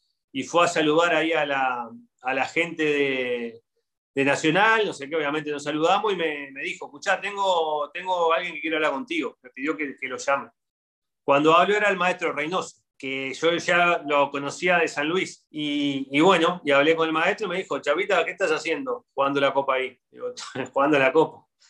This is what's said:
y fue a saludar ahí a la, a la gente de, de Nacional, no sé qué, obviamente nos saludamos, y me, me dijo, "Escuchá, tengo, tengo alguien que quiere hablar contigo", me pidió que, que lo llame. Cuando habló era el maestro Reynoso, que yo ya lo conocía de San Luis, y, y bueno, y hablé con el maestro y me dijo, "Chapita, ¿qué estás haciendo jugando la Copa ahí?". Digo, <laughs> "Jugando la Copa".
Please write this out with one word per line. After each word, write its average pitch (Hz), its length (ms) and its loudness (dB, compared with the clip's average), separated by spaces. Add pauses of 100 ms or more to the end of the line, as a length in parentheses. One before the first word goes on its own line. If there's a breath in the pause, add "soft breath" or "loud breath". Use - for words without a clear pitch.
(320)
y 131 120 -6
fue 170 200 2
a 170 40 2
saludar 160 460 2
ahí 160 180 0
a 156 120 0
la, 131 460 -4 (320)
a 131 120 -2
la 131 120 0
gente 165 380 -2
de, 127 760 -2 (540)
de 139 100 0
Nacional, 190 640 2
no 156 60 -6
sé 135 160 -12
qué, 160 80 -4
obviamente 151 340 -4
nos 147 140 -6
saludamos, 175 480 0
y 185 40 -2
me, 147 360 -6
me 139 100 -12
dijo, 180 240 -10
"Escuchá, 160 340 -2
tengo, 175 720 -2
tengo 175 400 0
alguien 175 220 -2
que 151 60 -12
quiere 160 160 -4
hablar 156 160 0
contigo", 131 500 -6
me 127 80 -20
pidió 147 260 -6
que, 143 200 -8
que 131 120 -12
lo 127 80 -8
llame. 139 320 -2 (760)
Cuando 147 300 4
habló 190 220 4
era 208 140 2
el 190 60 0
maestro 175 360 -2
Reynoso, 156 500 -6 (140)
que 135 380 -8
yo 165 220 0
ya 175 500 2
lo 143 240 2
conocía 143 480 0
de 160 100 2
San 147 200 -4
Luis, 175 420 -4
y, 143 600 -4
y 143 100 2
bueno, 160 440 4
y 147 60 0
hablé 143 260 6
con 160 100 0
el 160 60 -2
maestro 196 340 0
y 180 40 -4
me 175 80 -4
dijo, 147 220 -4
"Chapita, 175 440 2
¿qué - 80 -6
estás 180 180 0
haciendo 139 640 -4
jugando 139 260 0
la 135 120 2
Copa 135 220 0
ahí?". 131 240 -6 (120)
Digo, 123 260 -10
<laughs> - 360 -10
"Jugando 143 260 4
la 131 140 4
Copa". - 340 2 (240 soft breath)